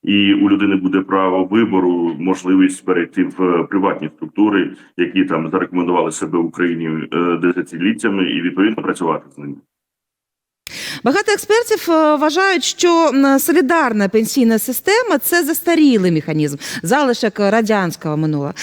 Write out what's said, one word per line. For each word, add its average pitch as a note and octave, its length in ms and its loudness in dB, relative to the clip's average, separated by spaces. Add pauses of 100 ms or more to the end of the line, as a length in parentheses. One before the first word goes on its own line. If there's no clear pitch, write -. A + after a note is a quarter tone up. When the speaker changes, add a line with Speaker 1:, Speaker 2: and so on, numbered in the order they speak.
Speaker 1:
і G2+ 300 2
у G2+ 160 2
людини G2 260 2
буде F#2+ 260 0
право F#2+ 440 0
вибору, F2+ 760 0
можливість F#2 680 0
перейти F2+ 380 -2
в F2+ 460 -2
приватні F2+ 460 -2
структури, G2 560 0 (260)
які F2+ 280 0
там E2 260 -4
зарекомендували F2 600 -2
себе D#2+ 280 -4
в E2+ 60 0
Україні, E2 440 -4 (240)
е, F2 280 0
десятиліттями, F2+ 840 -2
і, E2 180 -2
відповідно, F#2 420 -2
працювати D#2+ 420 -4 (100)
з - 20 -20
ними. C#2+ 180 -12 (1500)
Speaker 2:
Багато G4 280 0
експертів, G#4+ 580 0
е, D#4 260 4
вважають, D#4+ 480 0
що, E4 500 2
м, C#4 260 4
солідарна C4+ 680 2
пенсійна A3+ 500 2
система — F#4+ 640 0
це F4 220 0
застарілий C#4+ 680 2
механізм, D3+ 460 -2 (260)
залишок A#3+ 560 0
радянського G3 760 0
минулого. D3+ 460 -2